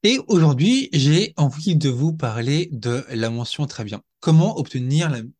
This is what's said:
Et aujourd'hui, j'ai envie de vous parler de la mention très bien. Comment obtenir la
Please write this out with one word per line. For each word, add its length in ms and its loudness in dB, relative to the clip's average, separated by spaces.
Et 240 2
aujourd'hui, 640 4
j'ai 440 2
envie 400 0
de 120 2
vous 240 0
parler 600 -4
de 380 -4
la 200 -2
mention 380 -6
très 160 -10
bien. 180 -10
Comment 400 2
obtenir 520 -2
la 100 -4